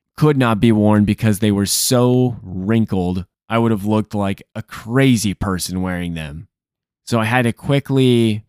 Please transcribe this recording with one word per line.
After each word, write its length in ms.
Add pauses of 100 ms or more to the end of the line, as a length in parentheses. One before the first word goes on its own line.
(160)
could 220
not 200
be 140
worn 320
because 360
they 120
were 140
so 760
wrinkled, 840 (220)
I 100
would 140
have 120
looked 300
like 280 (120)
a 80
crazy 720
person 480
wearing 320
them. 340 (560)
So 160
I 60
had 160
to 100
quickly 960